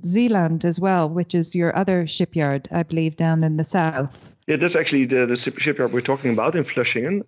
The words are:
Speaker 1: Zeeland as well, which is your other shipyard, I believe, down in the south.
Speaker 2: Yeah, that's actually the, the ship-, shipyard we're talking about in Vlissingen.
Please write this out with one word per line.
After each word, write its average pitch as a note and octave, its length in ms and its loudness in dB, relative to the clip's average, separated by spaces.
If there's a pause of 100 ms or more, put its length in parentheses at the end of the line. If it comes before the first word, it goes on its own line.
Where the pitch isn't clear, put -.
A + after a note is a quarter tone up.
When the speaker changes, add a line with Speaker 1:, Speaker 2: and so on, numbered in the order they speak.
Speaker 1:
Zeeland F3+ 580 2
as E3+ 140 0
well, F3+ 300 2
which E3+ 260 -2
is E3+ 180 -2
your E3+ 220 0
other F3+ 320 0
shipyard, C#3+ 640 -2
I E3+ 120 0
believe, D#3+ 340 -2
down D#3+ 260 2
in D#3 140 0
the D#3+ 60 0
south. D#3+ 720 -4 (140)
Speaker 2:
Yeah, D#3 80 0
that's E3 200 0
actually C3+ 300 2
the, B2+ 200 2
the A#2+ 100 0
ship-, A#2 240 -4
shipyard C#3+ 320 0
we're B2 100 0
talking C3+ 300 -2
about A#2 240 0
in D#3+ 80 0
Vlissingen. C3 640 -2